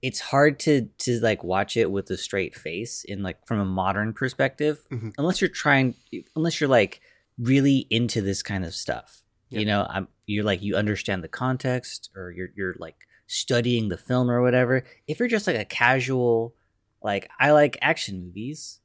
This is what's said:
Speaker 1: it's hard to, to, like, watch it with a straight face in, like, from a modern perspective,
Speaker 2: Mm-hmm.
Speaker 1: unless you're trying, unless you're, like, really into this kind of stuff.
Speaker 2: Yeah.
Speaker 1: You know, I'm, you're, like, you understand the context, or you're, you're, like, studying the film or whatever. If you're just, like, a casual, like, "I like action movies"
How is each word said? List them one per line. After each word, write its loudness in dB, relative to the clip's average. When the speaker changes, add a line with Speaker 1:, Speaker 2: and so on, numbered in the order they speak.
Speaker 1:
it's -4
hard 4
to, 4
to, 0
like, 0
watch 0
it 2
with -4
a -4
straight -4
face -8
in, -8
like, -8
from -2
a 0
modern -2
perspective, -2
Speaker 2:
Mm-hmm. -8
Speaker 1:
unless 0
you're 2
trying, 2
unless 0
you're, 2
like, 4
really 4
into 0
this -2
kind -4
of -8
stuff. -8
Speaker 2:
Yeah. -6
Speaker 1:
You 0
know, 2
I'm, -6
you're, -2
like, 0
you -2
understand -2
the -12
context, -4
or -12
you're, -10
you're, -4
like, -16
studying 0
the -4
film 0
or 2
whatever. 2
If -6
you're 0
just, 0
like, 0
a -2
casual, 2
like, -2
"I 6
like 6
action -2
movies" -12